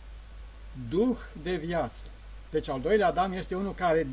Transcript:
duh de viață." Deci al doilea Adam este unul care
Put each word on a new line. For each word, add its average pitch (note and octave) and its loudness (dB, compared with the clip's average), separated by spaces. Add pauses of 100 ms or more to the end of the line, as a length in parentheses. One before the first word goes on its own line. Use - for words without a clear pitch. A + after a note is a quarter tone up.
(920)
duh G#3+ 4 (260)
de F3+ -2
viață." D#3+ -2 (460)
Deci D#3 2
al C3+ 0
doilea F#3+ 6
Adam F3 4
este F#3 -4
unul F#3 0
care E3 4